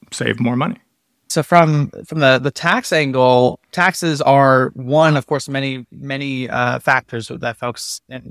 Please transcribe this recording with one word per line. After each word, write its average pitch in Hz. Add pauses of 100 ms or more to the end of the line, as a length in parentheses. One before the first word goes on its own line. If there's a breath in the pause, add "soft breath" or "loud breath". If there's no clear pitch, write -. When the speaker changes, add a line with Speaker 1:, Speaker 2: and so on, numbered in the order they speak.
(120)
Speaker 1:
save 117
more 120
money? 139 (500)
Speaker 2:
So 156
from, 156 (160)
from 160
the, 131
the 135
tax 185
angle, 127 (120)
taxes 175
are 135
one, 151
of 135
course, 143
many, 135
many, 135
uh, 123
factors 127
that 120
folks -
in, 127